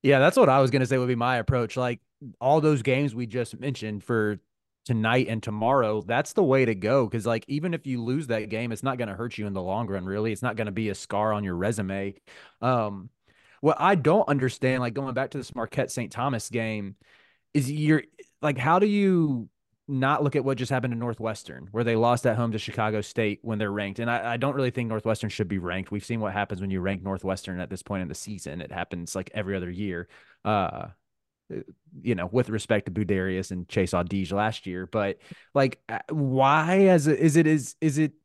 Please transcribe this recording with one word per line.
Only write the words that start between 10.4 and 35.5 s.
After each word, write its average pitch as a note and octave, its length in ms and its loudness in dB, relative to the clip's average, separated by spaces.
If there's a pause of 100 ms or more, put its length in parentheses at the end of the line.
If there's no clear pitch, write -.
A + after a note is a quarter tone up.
not A#2+ 140 -2
gonna G#2+ 160 -4
be G#2+ 180 -2
a F#2+ 60 -4
scar G#2+ 380 -2
on G#2 100 -2
your F2+ 120 -4
resume. G2 600 -4 (460)
Um, G#2+ 480 -2 (520)
what D3 180 2
I F#3+ 160 4
don't D3 320 4
understand, C3 540 0
like, A#2+ 120 -4
going C3 200 -6
back C3 180 -4
to D3 60 -8
this B2+ 160 -10
Marquette A#2+ 380 -4
Saint A#2+ 200 -6
Thomas B2 380 -4
game, A2 460 -4 (580)
is C3+ 160 0
you're, D3+ 340 2 (380)
like, D3 160 0
how D#3 220 4
do G#3+ 80 4
you F3 640 2 (380)
not C#3 360 2
look C#3+ 120 0
at C3 100 0
what C3+ 120 0
just B2+ 140 -4
happened B2 220 -2
to A#2 40 -6
Northwestern, A2 720 -6
where A2+ 120 0
they A2+ 120 2
lost A#2+ 320 4
at A2 80 4
home A#2 160 0
to G#2+ 80 -4
Chicago G#2+ 420 -2
State G#2+ 400 -2
when A2 180 -4
they're G#2 120 0
ranked? G2+ 280 -4
And A#2 100 -2
I, A#2+ 240 -2
I A#2 40 -4
don't C3+ 180 -2
really C3 160 0
think A#2+ 160 -4
Northwestern A2 420 -2
should G2 180 -2
be G2 100 -2
ranked. F2+ 340 -4
We've G2+ 140 -6
seen A#2 140 -4
what G#2 120 -4
happens G2+ 300 -2
when G2 100 -4
you F#2+ 80 0
rank F#2+ 240 -2
Northwestern F#2+ 560 -4
at F2 100 -6
this F#2 140 -10
point F#2+ 180 -4
in F2+ 60 -6
the - 80 -8
season. F2+ 460 -10
It - 100 -12
happens, F2 440 -8
like, F#2 180 -6
every G2 220 -4
other F2 140 -6
year, F2+ 380 -6 (380)
uh, G2+ 440 -2 (1120)
you A#2 100 0
know, F2+ 140 -4
with A#2+ 220 0
respect G#2+ 360 -2
to G2 60 -8
Budarius F#2+ 580 -2
and F2+ 180 -8
Chase F#2 240 0
Audige F2+ 400 -2
last G#2 360 -2
year. F2+ 180 -8
But, G2 320 -2 (380)